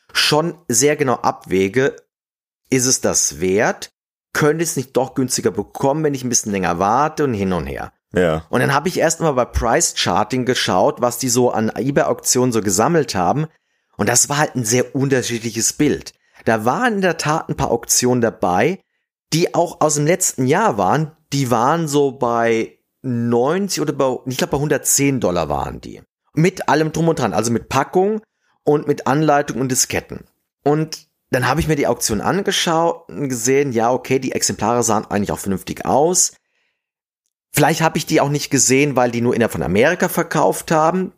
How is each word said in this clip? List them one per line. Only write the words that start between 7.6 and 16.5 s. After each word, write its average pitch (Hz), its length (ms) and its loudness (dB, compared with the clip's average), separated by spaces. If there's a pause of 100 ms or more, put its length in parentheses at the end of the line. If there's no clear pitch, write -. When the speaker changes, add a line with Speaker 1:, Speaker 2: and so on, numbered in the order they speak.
Speaker 1:
her? 67 260 -10 (200)
Speaker 2:
Ja. 82 360 0
Speaker 1:
Und 120 120 0
dann 131 120 2
hab 151 140 0
ich 160 120 -2
erst 160 220 0
mal 160 120 0
bei 123 120 2
Price 127 500 0
Charting 107 520 0
geschaut, 117 540 0
was 120 180 0
die 131 100 -4
so 123 220 2
an 110 240 0
eBay-Auktionen 131 760 0
so 113 120 0
gesammelt 117 520 0
haben. 101 320 0 (500)
Und 101 120 -2
das 120 200 2
war 143 100 -2
halt 156 180 0
ein 123 80 -2
sehr 123 300 0
unterschiedliches 117 800 -2
Bild. 131 400 -2 (300)
Da 113 200 0